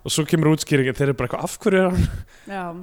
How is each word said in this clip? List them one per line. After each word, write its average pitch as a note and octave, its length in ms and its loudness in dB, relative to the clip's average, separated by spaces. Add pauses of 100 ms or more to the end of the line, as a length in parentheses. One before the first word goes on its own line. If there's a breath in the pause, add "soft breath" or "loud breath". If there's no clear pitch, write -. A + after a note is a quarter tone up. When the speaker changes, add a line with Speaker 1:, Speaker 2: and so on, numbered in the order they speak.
Speaker 1:
Og D3 80 -4
svo D#3 160 0
kemur D#3 240 4
útskýringin, C3+ 460 0
þeir C#3 100 2
eru C3+ 80 -2
bara B2 140 -4
eitthvað, - 160 -6
„Af - 100 -12
hverju F#3+ 240 2
er F#3 80 2
hann?“ F3+ 180 2 (380 soft breath)
Speaker 2:
Já. G3 200 -8 (180)